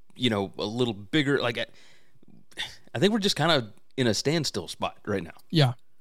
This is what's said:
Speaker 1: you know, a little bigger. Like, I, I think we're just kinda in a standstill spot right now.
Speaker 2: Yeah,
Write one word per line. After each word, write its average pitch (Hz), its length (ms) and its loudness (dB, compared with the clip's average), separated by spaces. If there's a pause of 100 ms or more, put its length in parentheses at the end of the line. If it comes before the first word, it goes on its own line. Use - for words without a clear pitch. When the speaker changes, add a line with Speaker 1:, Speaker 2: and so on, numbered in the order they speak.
(160)
Speaker 1:
you 123 140 2
know, 98 280 0
a 76 60 -2
little 117 280 0
bigger. 135 480 0
Like, 120 180 -2
I, 117 80 -4 (1300)
I 117 60 -4
think 190 140 4
we're 226 80 0
just 196 160 0
kinda 143 360 2 (240)
in 123 120 4
a 104 60 2
standstill 139 520 -2
spot - 400 -6
right 98 160 -2
now. 82 80 -12 (180)
Speaker 2:
Yeah, 135 260 4 (260)